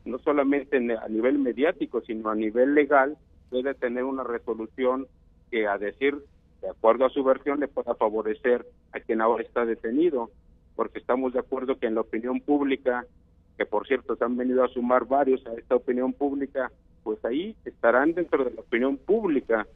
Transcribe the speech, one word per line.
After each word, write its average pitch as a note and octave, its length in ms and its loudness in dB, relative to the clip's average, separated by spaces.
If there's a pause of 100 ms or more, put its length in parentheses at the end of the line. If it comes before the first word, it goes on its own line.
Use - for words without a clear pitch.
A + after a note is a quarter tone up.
no A#2+ 140 -8
solamente C#3+ 580 0
en, A#2+ 140 0
a A2 180 -6
nivel A#2+ 300 0
mediático, B2+ 640 -2
sino A2 260 -6
a A2 60 -2
nivel A2+ 400 2
legal, C#3+ 420 4 (320)
puede B2+ 260 -4
tener B2+ 300 -4
una C3+ 200 -4
resolución A#2+ 800 -4 (440)
que, A2 160 0
a G2+ 120 -2
decir, C#3 400 -2 (420)
de F#2+ 100 -8
acuerdo A2+ 340 4
a B2+ 60 4
su C#3+ 120 -2
versión, C3+ 380 0
le C3+ 80 -2
pueda A#2+ 260 -4
favorecer A2 720 0 (260)
a A2+ 80 -10
quien A2+ 200 -2
ahora A2+ 220 2
está A#2+ 220 -2
detenido, A#2+ 680 0 (460)
porque A2 220 -4
estamos B2+ 360 -2
de B2 60 0
acuerdo C3 380 -6
que A#2+ 80 -4
en A2 80 -2
la A2+ 80 0
opinión B2 380 -6
pública, C3+ 640 -2 (520)
que G#2 80 -2
por G#2 200 -4
cierto B2 300 -2
se B2 80 0
han A#2+ 120 0
venido B2+ 280 2
a B2 40 0
sumar B2 380 0
varios C3 400 2
a A2+ 80 -10
esta B2 220 -2
opinión B2+ 360 0
pública, C#3 580 -4 (320)
pues G#2+ 220 -6
ahí E3 300 -4 (120)
estarán B2+ 480 2
dentro D#3+ 300 0
de A#2+ 80 -4
la - 100 -16
opinión C3 340 0
pública, C#3+ 800 0